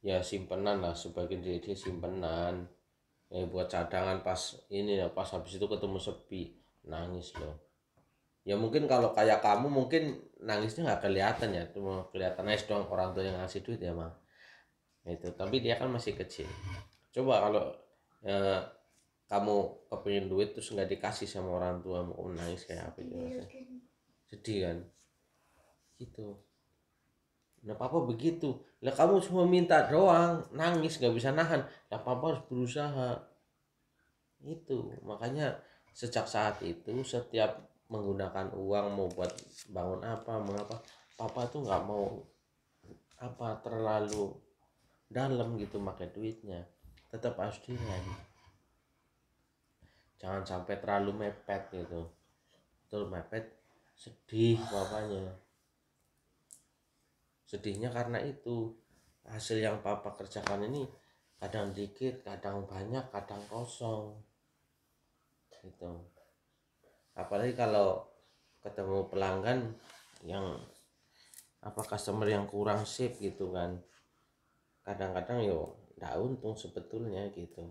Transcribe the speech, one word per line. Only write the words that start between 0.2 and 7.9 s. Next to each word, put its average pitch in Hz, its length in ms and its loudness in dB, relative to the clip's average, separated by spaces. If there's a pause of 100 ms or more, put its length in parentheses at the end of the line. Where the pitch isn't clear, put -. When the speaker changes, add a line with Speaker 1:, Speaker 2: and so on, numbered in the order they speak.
Speaker 1:
simpenan 95 600 -2
lah, 85 100 0
sebagian 87 460 -4
dari 87 180 -4
dia 101 140 -6
simpenan. 87 960 -4 (580)
Ya, 90 220 -4
buat 90 180 -2
cadangan 92 560 0
pas - 380 -2 (100)
ini 101 320 2
ya, 82 80 2
pas - 240 -2
habis 92 240 -6
itu 101 80 0
ketemu 101 320 -2
sepi, 90 560 -8 (320)
nangis 85 540 -6
loh. 76 180 -8 (880)